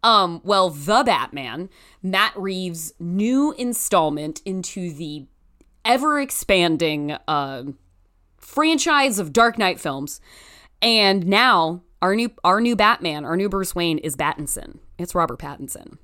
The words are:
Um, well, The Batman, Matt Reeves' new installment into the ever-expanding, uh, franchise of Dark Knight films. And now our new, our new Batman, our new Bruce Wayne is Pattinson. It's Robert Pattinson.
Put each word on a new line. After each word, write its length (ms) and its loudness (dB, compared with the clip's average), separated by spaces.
Um, 420 4
well, 240 2
The 340 2
Batman, 680 -4
Matt 340 2
Reeves' 640 -6
new 520 0
installment 920 -2
into 480 -8
the 320 -12
ever-expanding, 1300 0
uh, 360 -4
franchise 800 0
of 140 -4
Dark 240 4
Knight 240 0
films. 400 -8
And 440 4
now 560 4
our 120 2
new, 160 -2
our 160 4
new 160 2
Batman, 480 2
our 120 -2
new 120 0
Bruce 260 -4
Wayne 240 0
is 180 -6
Pattinson. 640 -6
It's 160 -10
Robert 260 0
Pattinson. 640 -14